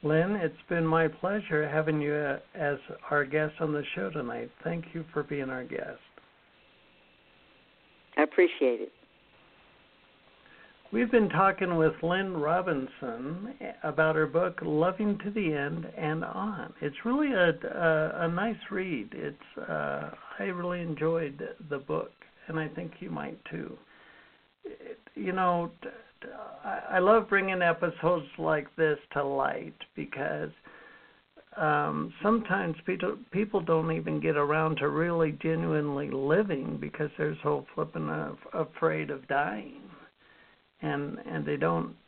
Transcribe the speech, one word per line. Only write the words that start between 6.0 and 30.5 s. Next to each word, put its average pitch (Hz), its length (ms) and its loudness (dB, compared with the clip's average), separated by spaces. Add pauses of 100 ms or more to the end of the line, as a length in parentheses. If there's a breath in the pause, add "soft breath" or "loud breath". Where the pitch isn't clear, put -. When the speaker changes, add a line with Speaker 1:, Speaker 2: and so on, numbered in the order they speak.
Speaker 2:
I 147 60 6
appreciate 151 580 4
it. - 120 -8 (2000 soft breath)
Speaker 1:
We've 233 180 4
been 220 200 6
talking 185 480 4
with 160 240 6
Lynn 185 320 0
Robinson 151 1200 -2 (280)
about 156 320 2
her 156 120 4
book, 170 340 0
*Loving 180 640 2
to 208 60 -4
the 196 240 0
End 156 320 -4 (100)
and 160 260 -2
On*. 196 480 -4 (120)
It's - 240 -4
really 277 260 2
a, 180 160 6
a, 160 760 2
a - 20 2
nice 196 300 0 (120)
read. 185 420 -2
It's, - 580 -8
uh, 73 400 -2 (280)
I - 60 -4
really 180 380 -4
enjoyed 156 680 -2 (220)
the 143 80 -4
book, 151 340 -4 (340)
and 160 140 -4
I 156 80 -4
think 160 320 -8
you 180 80 -10
might 147 300 -8 (120)
too. - 280 -8 (880 soft breath)
It, - 320 -14 (160)
you 185 180 -4
know, 175 380 2 (120)
t-, - 60 -10 (320)
t-, - 80 -12 (340)
I, 196 340 -4
I - 20 6
love 208 280 8
bringing 190 360 2
episodes 165 640 2 (120)
like 160 380 2
this 151 220 4 (160)
to 143 100 2
light 139 500 0 (220)
because, 78 540 -4 (1040 soft breath)